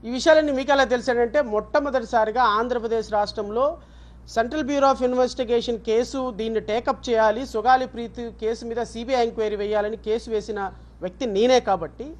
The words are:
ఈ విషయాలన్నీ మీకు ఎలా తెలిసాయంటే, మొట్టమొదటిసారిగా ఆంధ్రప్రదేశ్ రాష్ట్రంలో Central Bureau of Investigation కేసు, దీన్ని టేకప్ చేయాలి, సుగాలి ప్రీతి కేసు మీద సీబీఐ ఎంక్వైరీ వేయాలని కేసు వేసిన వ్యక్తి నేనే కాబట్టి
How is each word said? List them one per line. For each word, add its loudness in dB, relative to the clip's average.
ఈ -10
విషయాలన్నీ 4
మీకు 0
ఎలా 6
తెలిసాయంటే, 0
మొట్టమొదటిసారిగా 0
ఆంధ్రప్రదేశ్ -2
రాష్ట్రంలో -2
Central -2
Bureau 4
of -2
Investigation 0
కేసు, 0
దీన్ని -2
టేకప్ -2
చేయాలి, 2
సుగాలి 4
ప్రీతి -10
కేసు -4
మీద -4
సీబీఐ 0
ఎంక్వైరీ -2
వేయాలని -2
కేసు -2
వేసిన -4
వ్యక్తి -6
నేనే 6
కాబట్టి -4